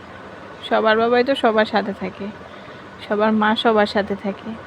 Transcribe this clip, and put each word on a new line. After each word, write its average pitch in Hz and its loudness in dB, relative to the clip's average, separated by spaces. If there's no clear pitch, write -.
সবার 220 4
বাবাই 240 4
তো 277 2
সবার 220 4
সাথে 202 -2
থাকে, 196 -8
সবার 214 2
মা 214 4
সবার 220 4
সাথে 208 -2
থাকে, 196 -8